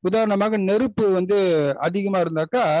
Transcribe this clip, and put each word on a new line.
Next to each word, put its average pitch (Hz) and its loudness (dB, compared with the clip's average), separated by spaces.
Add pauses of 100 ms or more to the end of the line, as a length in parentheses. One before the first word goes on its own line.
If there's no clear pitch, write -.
உதாரணமாக 214 0 (120)
நெருப்பு 220 0
வந்து 185 2 (420)
அதிகமா 196 -2
இருந்தாக்கா 160 -2 (160)